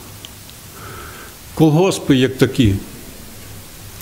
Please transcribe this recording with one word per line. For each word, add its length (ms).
колгоспи 640
як 220
такі 360